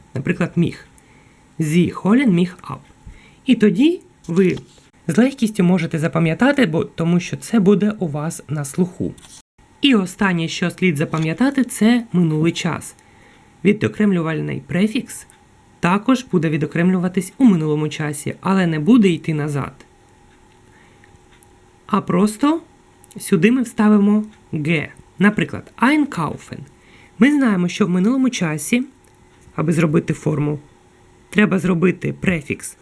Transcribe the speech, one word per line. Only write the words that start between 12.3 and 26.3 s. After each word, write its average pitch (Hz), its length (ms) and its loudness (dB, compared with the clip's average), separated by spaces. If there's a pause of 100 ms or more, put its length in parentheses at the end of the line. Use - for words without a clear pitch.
час. - 440 -6 (680)
Відокремлювальний 160 1040 0
префікс 214 600 -4 (600)
також 214 440 0
буде 160 180 0
відокремлюватись 175 880 -2
у 277 80 4
минулому 156 440 2
часі, 147 520 -8
але 185 260 0
не 160 120 -2
буде 196 300 6
йти 160 240 -2
назад. 143 400 -4 (2000)
А 196 160 -2
просто 214 600 0 (580)
сюди 196 320 2
ми 262 100 0
вставимо 214 640 2 (300)
«ге». 156 360 -2 (300)
Наприклад, 190 520 0 (100)
einkaufen. 262 760 -2 (600)